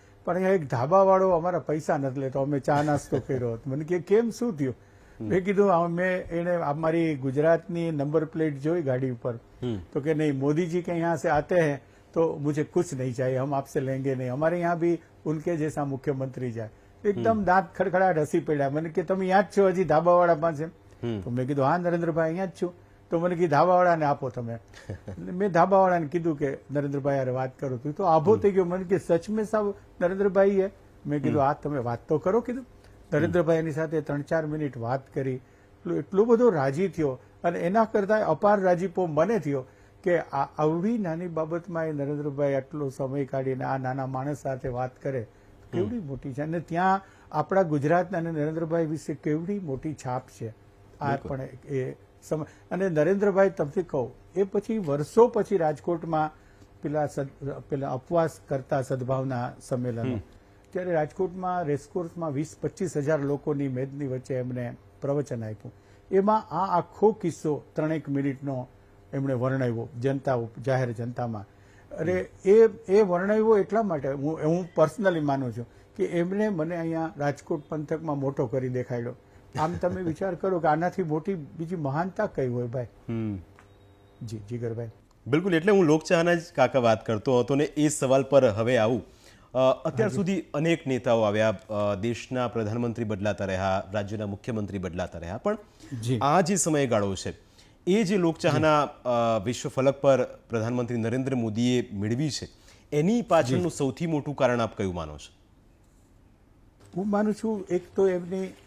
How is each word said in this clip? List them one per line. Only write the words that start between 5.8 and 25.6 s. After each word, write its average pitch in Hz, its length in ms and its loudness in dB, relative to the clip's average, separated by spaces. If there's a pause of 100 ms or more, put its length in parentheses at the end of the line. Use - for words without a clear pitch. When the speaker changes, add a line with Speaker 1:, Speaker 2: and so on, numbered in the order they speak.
Speaker 1:
મેં, 180 420 -2
એણે 170 260 -2
અમારી 160 600 0
ગુજરાતની 165 760 0
નંબર 151 340 0
પ્લેટ 156 340 -2
જોઈ 165 220 0
ગાડી 131 280 0
ઉપર, 120 260 -6
Speaker 2:
હમ. 117 440 -6 (140)
Speaker 1:
તો 151 60 -2
કે, 151 140 0
'નહીં, 151 260 0
મોદીજી 160 420 0
કે 170 180 -4
યહાં 165 180 0
સે 170 120 -2
આતે 156 320 2
હૈ 147 160 2 (360)
તો 160 300 0
મુઝે 151 200 0
કુછ 175 200 0 (100)
નહીં 127 200 -4
ચાહિએ, 131 240 0
હમ 139 160 -2
આપસે 139 260 -2
લેંગે 131 360 -2
નહીં, 127 180 -4
હમારે 160 260 0
યહાં 170 200 0
ભી 170 180 2 (280)
ઉનકે 156 320 -2
જૈસા 147 280 -2
મુખ્યમંત્રી 131 640 -4
જાય.'" 110 180 -10 (360)
એકદમ 208 260 2
Speaker 2:
હમ. 214 120 0
Speaker 1:
દાંત 180 320 2
ખડખડાટ 180 420 2
હસી 151 220 2
પડ્યા. 143 300 0
મને 156 200 -2
કે, 170 140 -2
"તમે 190 160 0
અહીંયા 190 220 4
જ 185 40 -4 (120)
છો 196 100 6
હજી 185 160 2
ધાબાવાળા 170 520 6
પાસે?" 156 300 -2 (380)
Speaker 2:
હમ. 113 180 -2
Speaker 1:
તો 87 80 -8
મેં 123 180 -2
કીધું, 139 180 0
"હા, 156 120 4
નરેન્દ્રભાઈ, 170 480 0
અહીંયા 175 200 -2
જ 180 60 -8 (100)
છું." 175 120 -4 (360)
તો 170 100 0
મને 180 160 0
કે, 170 120 2
"ધાબાવાળાને 170 580 4
આપો 139 240 0
તમે." 117 240 -8
Speaker 2:
<laughs> - 380 -16
Speaker 1:
એટલે 165 400 -12
મેં 190 200 -2
ધાબાવાળાને 180 560 4